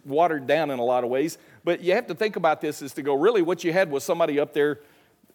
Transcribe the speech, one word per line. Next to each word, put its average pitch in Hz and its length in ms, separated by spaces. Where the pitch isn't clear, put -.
watered 147 420
down 143 240
in 131 80
a 120 40
lot 123 200
of 123 60
ways, 143 280
but 170 180
you 175 120
have 226 140
to 175 80
think 214 200
about 160 260
this 147 200
is 139 120
to 151 100
go, 143 100
really 180 300
what 175 200
you 170 80
had 180 200
was 139 120
somebody 165 360
up 147 140
there 147 260